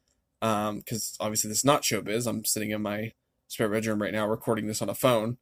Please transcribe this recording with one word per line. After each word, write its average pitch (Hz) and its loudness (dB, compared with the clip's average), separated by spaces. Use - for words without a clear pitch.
Um, 107 0
'cause - -8
obviously 107 -2
this 107 -2
is - 0
not 143 6
showbiz. 110 0
I'm 110 -2
sitting 107 -2
in 107 -2
my 107 -4
spare 110 0
bedroom 110 0
right 95 -2
now 107 0
recording 110 0
this 110 -4
on 104 -2
a - -6
phone. 120 4